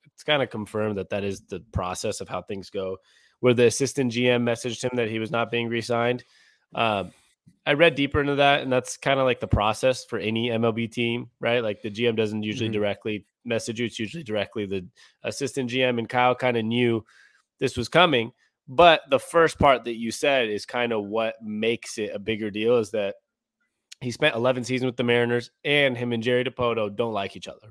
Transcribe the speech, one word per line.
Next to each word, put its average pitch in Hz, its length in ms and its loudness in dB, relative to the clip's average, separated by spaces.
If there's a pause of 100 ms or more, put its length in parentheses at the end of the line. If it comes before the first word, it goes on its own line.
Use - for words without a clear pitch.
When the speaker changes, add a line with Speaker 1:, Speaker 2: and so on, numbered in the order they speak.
Speaker 1:
it's - 180 -20
kinda 143 240 0
confirmed 107 520 -4
that 95 120 -8
that 101 140 -4
is 101 220 -6
the 92 140 -10 (120)
process 92 480 -4
of 95 80 -12
how 104 140 -8
things 98 260 -10
go 95 300 -6 (440)
where 123 120 6
the 120 120 6
assistant 123 460 0
G 123 180 2
M 120 160 4
messaged 117 380 -4
him 123 100 -2
that 120 160 0
he 110 80 -4
was 110 140 -6
not 117 180 -2
being 117 180 -2
re-signed. 117 540 -2 (540)
Um, 101 340 0 (560)
I 147 80 2
read 151 220 4
deeper 139 240 0
into 143 160 0
that, 143 260 4
and 131 100 -2
that's 123 240 -2
kinda, 135 280 0
like, 123 160 2
the 104 80 -8
process 113 560 0
for - 160 -8
any 110 320 -2
M 113 120 0
L 117 60 4
B 113 160 -4
team, 120 420 -4 (120)
right? 120 200 0
Like, 107 220 -4
the 110 80 -6
G 110 160 0
M 113 80 2
doesn't 107 300 -2
usually 107 240 -4
Speaker 2:
Mm-hmm. 107 120 -4
Speaker 1:
directly 104 460 -4 (180)
message 113 360 -4
you. 120 60 0
It's - 120 -8
usually 117 240 -8
directly 107 420 -4
the 95 220 -6 (380)
assistant 127 460 -4
G 131 120 0
M, 127 160 2
and 113 100 -4
Kyle 123 280 2
kinda 120 260 0
knew 117 420 2 (540)
this 135 180 -2
was 117 120 -6
coming. 143 440 4 (360)
But 156 420 8
the 135 80 4
first 165 400 2
part 135 280 4
that 120 100 -6
you 113 160 -4
said 135 360 2
is 104 160 -4
kinda 120 360 -2
what 110 420 -2
makes 110 560 -4
it 104 160 -4
a 104 60 -6
bigger 107 280 -4
deal, 110 300 2
is 107 140 -2
that 101 240 -4 (840)
he 127 120 -6
spent 151 240 2
eleven 123 260 2
seasons 123 240 -2
with 120 100 -4
the 127 80 -2
Mariners, 120 460 2 (140)
and 143 320 2
him 120 160 -4
and 113 100 -2
Jerry 123 220 2
Dipoto 113 500 -2
don't 113 180 -2
like 98 240 -4
each 92 120 -14
other, - 220 -18